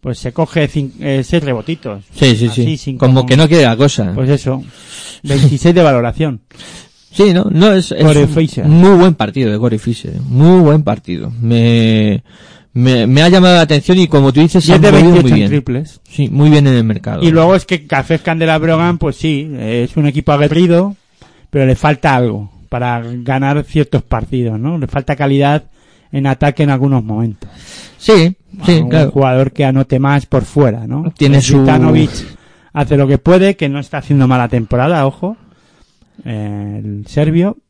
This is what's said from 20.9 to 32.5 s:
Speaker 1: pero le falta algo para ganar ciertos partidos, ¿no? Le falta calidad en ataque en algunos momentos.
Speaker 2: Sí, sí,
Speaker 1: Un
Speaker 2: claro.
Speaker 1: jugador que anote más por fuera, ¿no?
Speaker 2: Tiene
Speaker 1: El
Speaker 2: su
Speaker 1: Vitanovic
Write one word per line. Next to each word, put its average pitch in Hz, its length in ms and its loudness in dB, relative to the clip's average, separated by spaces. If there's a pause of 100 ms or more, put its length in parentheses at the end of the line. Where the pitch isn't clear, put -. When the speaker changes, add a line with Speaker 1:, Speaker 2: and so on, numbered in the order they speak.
Speaker 1:
pero 139 160 -2
le 131 100 2
falta 151 400 -2
algo 104 360 -4 (180)
para 120 320 -6
ganar 135 640 -4
ciertos 143 400 -2
partidos, 113 560 -6
¿no? 151 180 -6
Le 139 80 -6
falta 139 300 -6
calidad 139 480 0 (480)
en 139 160 -4
ataque 143 340 -2
en 147 80 2
algunos 135 340 0
momentos. 110 460 -6 (480)
Speaker 2:
Sí, 185 400 2 (260)
sí, 175 140 2
Speaker 1:
Un 156 120 -2
Speaker 2:
claro. 143 220 0
Speaker 1:
jugador 135 400 0
que 143 140 -4
anote 131 340 -2
más 139 280 -2
por - 180 -2
fuera, 117 400 0
¿no? 147 320 -6
Speaker 2:
Tiene 139 200 2
Speaker 1:
El 135 60 2
Speaker 2:
su 135 180 2
Speaker 1:
Vitanovic 127 500 2 (600)